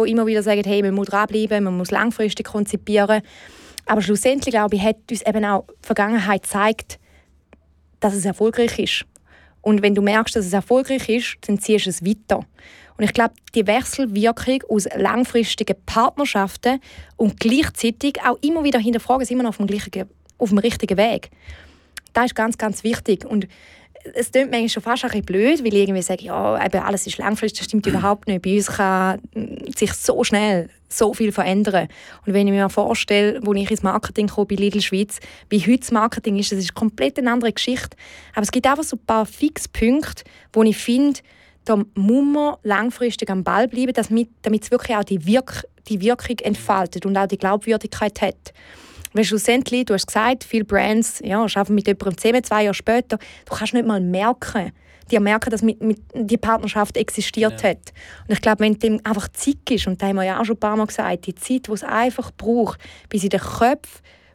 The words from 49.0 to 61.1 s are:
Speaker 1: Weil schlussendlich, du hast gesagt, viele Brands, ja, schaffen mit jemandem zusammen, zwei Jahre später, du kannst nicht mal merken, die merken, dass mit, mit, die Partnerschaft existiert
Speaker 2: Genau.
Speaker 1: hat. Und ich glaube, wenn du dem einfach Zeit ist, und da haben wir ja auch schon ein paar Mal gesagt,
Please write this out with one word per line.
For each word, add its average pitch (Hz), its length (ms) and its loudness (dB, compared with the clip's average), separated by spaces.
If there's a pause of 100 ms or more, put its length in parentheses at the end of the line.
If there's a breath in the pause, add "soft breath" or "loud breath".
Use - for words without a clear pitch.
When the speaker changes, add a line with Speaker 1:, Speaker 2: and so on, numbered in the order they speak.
Speaker 1:
Weil 220 120 2
schlussendlich, 240 600 0
du 214 80 0
hast 190 140 -2
gesagt, 240 360 0
viele 220 220 -2
Brands, 208 580 0
ja, 208 260 0
schaffen 196 260 0
mit 202 120 0
jemandem 196 300 -2
zusammen, 233 260 2
zwei 214 200 0
Jahre 202 120 2
später, 226 420 0 (280 loud breath)
du - 100 -10
kannst - 180 -6
nicht 240 120 2
mal 214 160 2
merken, 190 680 -2 (400 soft breath)
die 233 80 4
merken, 214 300 2
dass 220 140 -2
mit, 220 180 2
mit, 214 180 0 (140)
die 226 240 -2
Partnerschaft 214 580 -2
existiert 214 600 -2
Speaker 2:
Genau. 208 140 0
Speaker 1:
hat. - 200 -8 (360 loud breath)
Und 214 80 0
ich - 60 -2
glaube, 220 180 2
wenn 214 140 4
du 208 60 -6
dem 220 240 0
einfach 214 260 -2
Zeit - 420 -4
ist, 214 160 0
und 185 140 -4
da 196 60 -2
haben 196 100 0
wir 190 80 0
ja 190 140 -2
auch 233 60 0
schon 220 120 0
ein - 20 -10
paar 214 180 0
Mal 214 80 2
gesagt, 185 400 -4